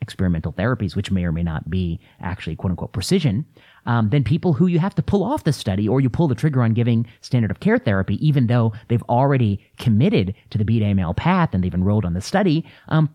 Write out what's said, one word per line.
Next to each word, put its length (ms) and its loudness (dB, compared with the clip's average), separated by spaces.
experimental 540 -2
therapies, 420 -2
which 140 -4
may 160 0
or 60 -2
may 100 -2
not 260 -4
be 320 -4
actually, 340 -8
quote 140 -4
unquote, 240 -8
precision, 500 0
um, 240 0
then 160 2
people 300 0
who 140 2
you 100 2
have 160 -2
to 80 -2
pull 200 0
off 220 -4
the 80 2
study 340 -2
or 140 2
you 80 2
pull 200 0
the 60 0
trigger 280 0
on 100 2
giving 320 2
standard 300 0
of 100 -8
care 160 2
therapy, 500 0
even 200 2
though 260 2
they've 140 0
already 580 2
committed 580 2
to 80 -6
the 80 0
Beat 180 2
A 40 2
M 120 2
L 140 -2
path 400 0
and 100 0
they've 120 -2
enrolled 320 2
on 80 -2
the 80 -4
study, 420 0
um, 260 2